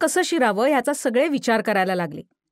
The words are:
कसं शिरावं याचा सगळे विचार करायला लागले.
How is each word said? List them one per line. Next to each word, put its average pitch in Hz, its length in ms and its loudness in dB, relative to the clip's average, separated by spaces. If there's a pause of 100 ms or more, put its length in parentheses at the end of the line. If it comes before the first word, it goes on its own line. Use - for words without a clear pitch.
कसं 349 240 2
शिरावं 240 420 0
याचा 285 260 2
सगळे 269 360 0
विचार 226 340 0
करायला 190 320 0
लागले. 160 280 -6 (300)